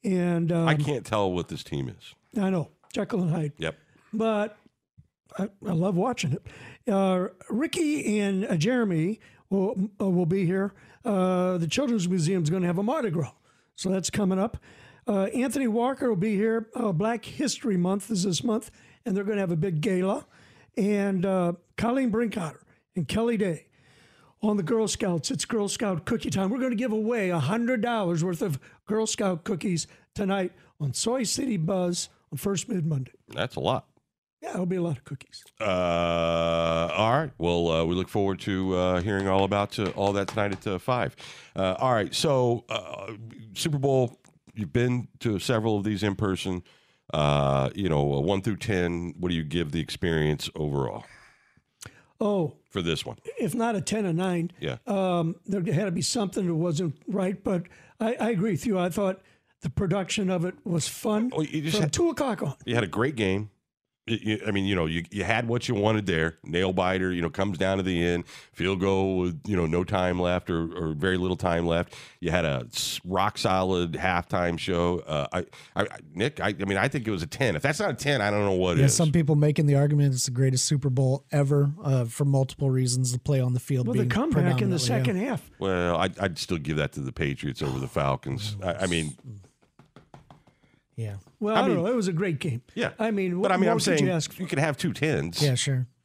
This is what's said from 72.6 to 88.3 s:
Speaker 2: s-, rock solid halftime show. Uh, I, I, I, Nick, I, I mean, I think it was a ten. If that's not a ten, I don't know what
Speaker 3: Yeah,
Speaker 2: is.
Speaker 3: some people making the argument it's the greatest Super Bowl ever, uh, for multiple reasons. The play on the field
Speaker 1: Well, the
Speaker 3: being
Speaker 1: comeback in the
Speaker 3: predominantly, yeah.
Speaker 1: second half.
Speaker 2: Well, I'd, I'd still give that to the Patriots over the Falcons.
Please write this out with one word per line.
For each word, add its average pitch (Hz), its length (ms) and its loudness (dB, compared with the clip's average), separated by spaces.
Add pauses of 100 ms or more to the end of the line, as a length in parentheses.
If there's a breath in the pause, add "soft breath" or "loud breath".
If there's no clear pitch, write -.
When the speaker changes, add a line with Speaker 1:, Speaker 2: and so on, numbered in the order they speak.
Speaker 2:
s-, - 320 -4
rock 95 320 0
solid 92 560 0
halftime 87 640 0
show. 87 480 0
Uh, 76 240 -2
I, 90 80 -2 (340 loud breath)
I, 98 100 0
I, - 40 -2 (260)
Nick, 104 280 -2
I, 92 60 0
I 98 180 -2
mean, 98 120 0
I 117 120 2
think 127 180 -4
it 113 40 -2
was 85 120 -2
a 80 40 -6
ten. 107 280 0
If - 60 -2
that's 147 180 0
not 202 120 -2
a - 20 -4
ten, 139 280 0
I 101 80 2
don't 104 140 2
know 98 80 2
what 90 240 2
Speaker 3:
Yeah, 139 120 6
Speaker 2:
is. 131 60 4
Speaker 3:
some 156 200 2
people 156 240 4
making 147 300 4
the 143 80 4
argument 143 380 4
it's 123 120 -2
the 131 60 -4
greatest 127 340 2
Super 143 240 0
Bowl 131 420 2
ever, 143 400 4 (100)
uh, 135 220 2
for 117 220 -2
multiple 135 440 2
reasons. 127 440 2
The 123 60 -2
play 139 200 2
on 123 140 2
the 123 80 0
field 127 260 0
Speaker 1:
Well, 240 60 0
the 127 80 4
Speaker 3:
being 123 80 2
Speaker 1:
comeback 220 520 2
in 196 80 2
the 170 100 0
Speaker 3:
predominantly, 131 100 -2
yeah. - 80 2
Speaker 1:
second 127 180 2
half. 208 340 -4 (100)
Speaker 2:
Well, 87 360 2
I'd, 87 240 0
I'd 92 180 -2
still 90 200 -4
give 76 180 -4
that 73 160 0
to - 80 -10
the 65 140 -6
Patriots 71 480 -4
over 67 180 -2
the 65 80 -4
Falcons. 69 720 -2